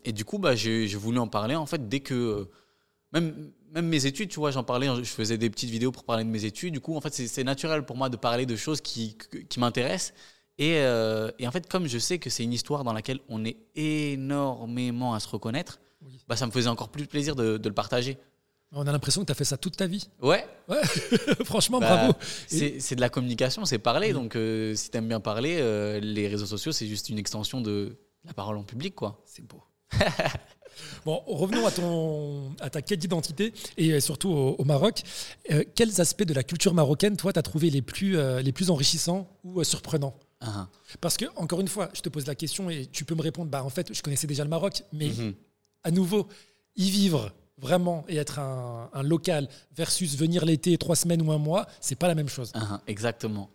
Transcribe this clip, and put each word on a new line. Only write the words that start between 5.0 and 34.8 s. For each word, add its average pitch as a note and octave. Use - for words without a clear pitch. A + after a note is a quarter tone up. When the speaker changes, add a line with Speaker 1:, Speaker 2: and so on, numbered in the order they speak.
Speaker 1:
faisais A2+
des A2
petites A#2+
vidéos A#2
pour -
parler A2+
de A2+
mes G#2+
études. E3
Du C#3
coup, D#3+
en D3
fait, D3
c'est, B2+
c'est C3
naturel C#3+
pour B2
moi C3
de B2
parler A#2+
de A#2
choses D3+
qui, A2
qui -
m'intéressent. B2
Et, D#3+
euh, A2+
et B2
en -
fait, E3+
comme F#3
je A#2+
sais F3
que C3+
c'est A#2
une A#2
histoire C#3+
dans A#2+
laquelle A2
on A2
est A2+
énormément C3+
à G#2+
se -
reconnaître, A#2
Speaker 2:
Oui. C3
Speaker 1:
bah, A#2
ça B2
me A2
faisait A#2+
encore A#2
plus C#3+
plaisir D3
de, A2+
de A2
le G2+
partager. B2
Speaker 2:
On C#3+
a C#3+
l'impression D3
que G3
t'as C#3+
fait C#3+
ça C#3
toute -
ta F#3+
vie. F#3
Speaker 1:
Ouais. F3+
Speaker 2:
Ouais. C#4
<laughs> -
Franchement, A#3+
Speaker 1:
Bah, A3
Speaker 2:
bravo. G3
Speaker 1:
c'est, -
Speaker 2:
Et C#3+
Speaker 1:
c'est C3
de B2
la B2
communication, B2+
c'est C3+
parler. C3
Speaker 2:
Oui. G#3+
Speaker 1:
Donc, B2
euh, A2
si -
t'aimes A2+
bien A2+
parler, A#2
euh, G#2
les G#2+
réseaux G#2
sociaux, G#2
c'est A#2
juste G#2
une A2
extension G#2+
de G#2
la D#3+
parole G#2
en G#2
public, C3
quoi. G#2
Speaker 2:
C'est -
beau. -
Speaker 1:
<laughs> -
Speaker 2:
Bon, D#3
revenons G3+
à G3
ton, D3+
à -
ta D3
quête G#3
d'identité F3
et, D#3+
euh, D3
surtout D#3+
au, C#3
au C3+
Maroc. D3